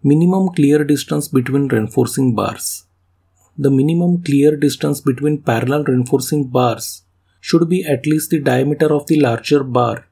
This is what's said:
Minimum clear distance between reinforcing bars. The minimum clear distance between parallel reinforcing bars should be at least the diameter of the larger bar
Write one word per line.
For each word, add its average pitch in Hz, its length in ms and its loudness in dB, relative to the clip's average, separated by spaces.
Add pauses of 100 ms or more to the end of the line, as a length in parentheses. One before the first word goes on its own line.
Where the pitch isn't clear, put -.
Minimum 175 520 2
clear 147 300 2
distance 147 440 -2
between 131 400 0
reinforcing 120 680 0
bars. - 500 -6 (720)
The 139 140 0
minimum 170 520 2
clear 147 340 2
distance 143 440 -2
between 143 400 -2
parallel 127 440 -2
reinforcing 131 640 0
bars 123 540 -2 (380)
should 165 280 2
be 180 160 0
at 143 220 -2
least 151 240 -2
the 160 100 0
diameter 143 520 0
of 147 140 -2
the 160 120 2
larger 135 460 2
bar 120 480 -2